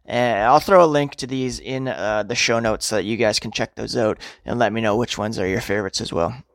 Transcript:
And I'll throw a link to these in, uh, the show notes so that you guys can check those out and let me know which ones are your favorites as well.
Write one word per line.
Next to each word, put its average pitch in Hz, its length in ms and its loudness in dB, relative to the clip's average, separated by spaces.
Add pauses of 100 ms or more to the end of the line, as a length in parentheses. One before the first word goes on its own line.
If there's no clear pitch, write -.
And 120 360 0
I'll 127 180 6
throw 185 240 6
a 170 40 8
link 143 300 0
to 131 100 -8
these 127 340 -4
in, 131 260 -6
uh, 107 380 -2
the 104 100 -6
show 117 240 2
notes 113 280 -2
so 110 100 -2
that 92 80 0
you 110 120 -2
guys 107 220 2
can 107 140 -6
check - 240 -6
those 113 200 -8
out 107 220 0 (260)
and 120 140 -4
let 110 140 2
me 113 80 -4
know 107 160 2
which 117 220 -2
ones 110 200 -4
are 95 80 -2
your 98 140 0
favorites 101 400 -4
as - 120 -8
well. 85 220 -2 (200)